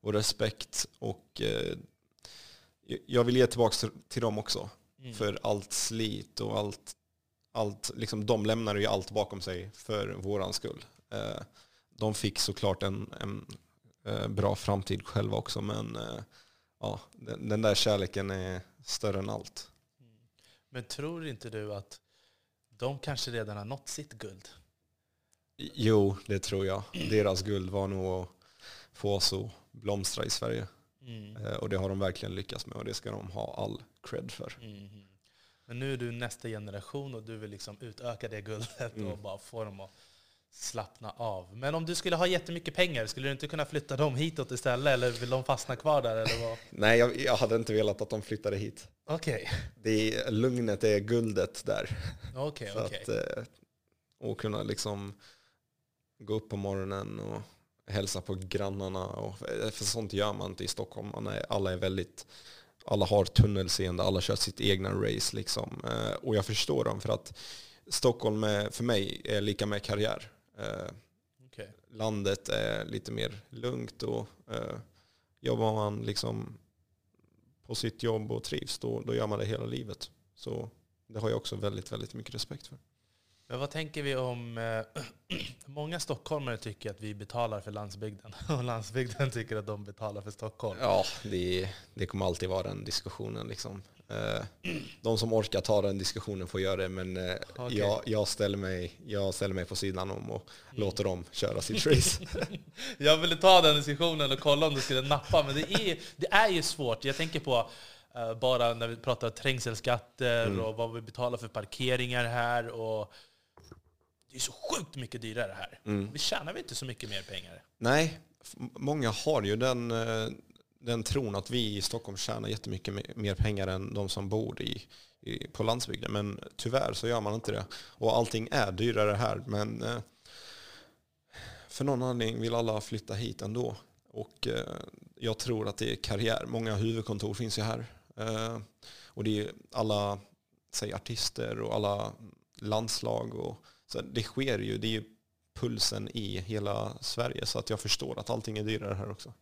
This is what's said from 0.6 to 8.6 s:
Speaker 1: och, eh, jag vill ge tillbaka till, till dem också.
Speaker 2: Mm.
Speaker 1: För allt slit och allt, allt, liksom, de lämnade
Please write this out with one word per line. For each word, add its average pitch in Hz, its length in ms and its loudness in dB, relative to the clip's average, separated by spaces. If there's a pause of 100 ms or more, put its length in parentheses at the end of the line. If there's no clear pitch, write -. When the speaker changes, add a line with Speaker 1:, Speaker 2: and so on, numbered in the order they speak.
Speaker 1:
och, - 420 -6
eh, 53 360 0 (1300)
jag 120 180 6
vill 123 120 4
ge 127 100 10
tillbaka 117 300 6
till, 110 140 -2 (180)
till - 140 -4
dem 107 160 0
också. 104 320 -4 (280)
Speaker 2:
Mm. 123 160 -14
Speaker 1:
För 104 280 0
allt 104 300 0
slit 107 680 -2
och 107 180 0
allt, 104 340 -4 (600)
allt, 104 440 -2
liksom, 110 300 -2
de 107 200 6
lämnade 107 340 4